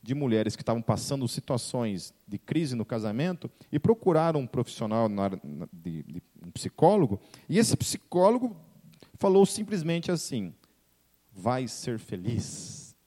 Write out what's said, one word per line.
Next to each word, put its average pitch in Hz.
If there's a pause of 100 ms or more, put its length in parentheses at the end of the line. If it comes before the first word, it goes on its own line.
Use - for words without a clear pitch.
de 123
mulheres 113
que -
estavam 117
passando 123
situações 117 (160)
de 104
crise 147
no 110
casamento 120 (220)
e 147
procuraram 165
um 127
profissional 113
na 101
área, 95
na, 73
de, 82
de, - (240)
um 87
psicólogo, 156 (300)
e 165
esse 233
psicólogo 220 (600)
falou 196
simplesmente 170
assim: 120 (800)
"Vai 120
ser 113
feliz. - (120)